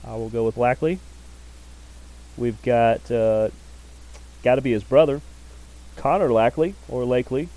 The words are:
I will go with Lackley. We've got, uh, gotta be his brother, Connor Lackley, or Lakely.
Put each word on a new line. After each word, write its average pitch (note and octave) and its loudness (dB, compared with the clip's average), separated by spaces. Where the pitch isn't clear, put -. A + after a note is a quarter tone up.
I A2+ -14
will A2+ -8
go A2+ -2
with A2+ -2
Lackley. B2+ 0
We've A#2+ -4
got, A#2 2
uh, A2 2
gotta B2+ 2
be B2+ 0
his G#2 0
brother, C#3+ 4
Connor D#3+ 0
Lackley, B2+ 2
or B2 -4
Lakely. B2+ -2